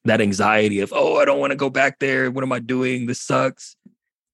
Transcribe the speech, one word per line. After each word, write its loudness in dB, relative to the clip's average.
that 2
anxiety 2
of, -4
"Oh, 2
I 4
don't 2
wanna -2
go -2
back 0
there. 0
What -6
am -4
I -4
doing? -2
This -6
sucks." -4